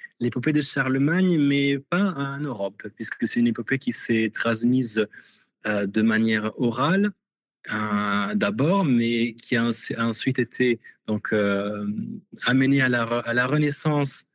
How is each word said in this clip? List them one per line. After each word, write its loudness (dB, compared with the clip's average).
L'épopée 0
de 2
Charlemagne, 2
mais 2
pas 0
en -6
Europe, -6
puisque -6
c'est 0
une 4
épopée -2
qui -4
s'est 0
transmise, 0
euh, 0
de 0
manière 2
orale, 0
euh, -2
d'abord, 2
mais 2
qui -4
a 2
ens-, -4
ensuite -2
été 0
donc, -4
euh, 0
amenée 4
à 2
la 0
re-, -2
à -4
la 2
Renaissance 0